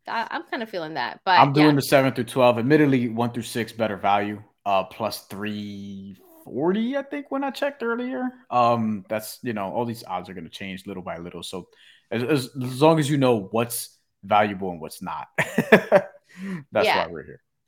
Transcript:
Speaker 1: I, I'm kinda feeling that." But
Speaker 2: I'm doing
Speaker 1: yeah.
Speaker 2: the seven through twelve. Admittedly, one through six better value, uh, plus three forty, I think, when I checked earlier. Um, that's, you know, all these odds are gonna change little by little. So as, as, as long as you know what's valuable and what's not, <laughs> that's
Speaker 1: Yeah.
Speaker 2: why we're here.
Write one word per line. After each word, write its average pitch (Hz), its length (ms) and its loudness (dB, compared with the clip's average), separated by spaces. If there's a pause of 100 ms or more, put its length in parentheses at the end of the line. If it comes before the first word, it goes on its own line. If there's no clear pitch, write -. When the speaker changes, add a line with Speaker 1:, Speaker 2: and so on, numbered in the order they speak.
Speaker 1:
I, 226 240 -6
I'm 311 140 -8
kinda 262 200 -8
feeling 165 300 -8
that." 120 300 -6
But 180 160 8
Speaker 2:
I'm 139 120 6
doing 151 180 8
Speaker 1:
yeah. 147 40 4
Speaker 2:
the 139 80 2
seven 135 300 4
through 123 120 -4
twelve. 123 320 4
Admittedly, 135 520 4
one 117 240 -2
through 117 100 -6
six 110 300 -6
better 107 240 -2
value, 104 440 0 (240)
uh, 95 200 2
plus - 420 -8
three 196 880 -10 (280)
forty, 208 520 -2
I 277 60 -4
think, 285 300 -10
when 277 100 -4
I 269 80 -4
checked 277 320 -6
earlier. 247 480 -6 (180)
Um, 117 600 0
that's, - 340 -8
you 120 120 -6
know, 98 180 -6
all 117 140 -2
these 117 180 -10
odds 92 240 -8
are 92 60 -16
gonna 82 140 -14
change 95 380 -12
little 92 160 -10
by 87 160 -10
little. 85 240 -14
So 90 260 -12 (440)
as, 117 100 -2
as, 135 280 0 (120)
as 127 180 -8
long 156 200 8
as 139 100 0
you 151 60 2
know 120 340 2
what's - 480 -4 (240)
valuable 98 480 2
and 85 100 -10
what's 76 220 -14
not, 80 300 -10
<laughs> - 40 -8 (1300)
that's 110 160 2
Speaker 1:
Yeah. 120 200 0
Speaker 2:
why - 20 -
we're 80 160 -12
here. - 180 -20 (260)